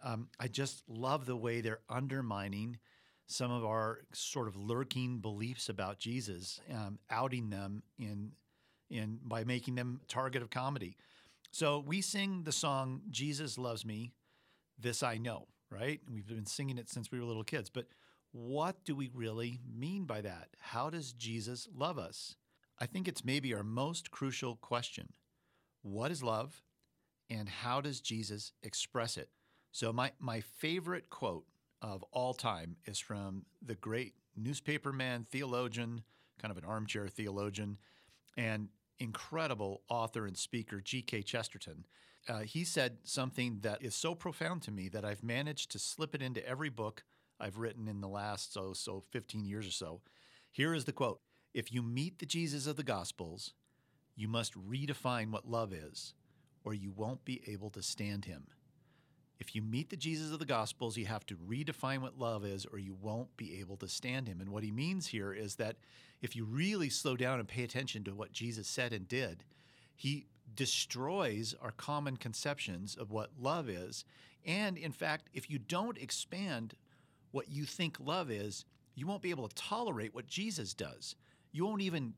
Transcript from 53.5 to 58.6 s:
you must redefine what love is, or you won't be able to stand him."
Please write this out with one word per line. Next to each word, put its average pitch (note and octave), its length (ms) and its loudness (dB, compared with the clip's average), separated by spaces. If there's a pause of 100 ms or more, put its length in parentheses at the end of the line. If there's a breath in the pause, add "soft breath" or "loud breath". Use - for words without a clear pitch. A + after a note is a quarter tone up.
you G#2+ 140 0
must A2+ 260 2
redefine B2 760 0
what - 180 -2
love A2+ 240 2
is, D2+ 420 -8 (500)
or G#2+ 100 0
you G2 160 -2
won't A2 340 -2
be B2+ 220 -4
able G#2 240 -4
to G2 120 -8
stand G2+ 420 0
him." D#2 240 -8 (880)